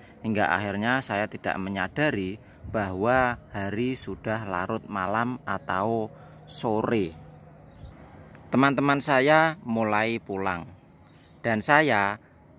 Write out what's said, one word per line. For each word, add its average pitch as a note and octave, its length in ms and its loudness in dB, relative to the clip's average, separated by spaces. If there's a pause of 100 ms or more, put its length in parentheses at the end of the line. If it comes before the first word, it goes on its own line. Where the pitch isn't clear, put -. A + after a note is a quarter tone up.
(220)
hingga G2+ 320 2
akhirnya G#2 480 0
saya G#2 240 0
tidak - 320 -4
menyadari G2 800 -2 (260)
bahwa A#2 720 0 (140)
hari G#2 420 -2
sudah A2 540 -6
larut F#2+ 400 -4
malam G#2 560 -2
atau G#2+ 640 -2 (400)
sore. A2 640 0 (1400)
Teman-teman C#3 540 4
saya D#3 640 4
mulai A2+ 500 2
pulang, F#2+ 480 -4 (760)
dan A2+ 160 0
saya, A2+ 640 0 (360)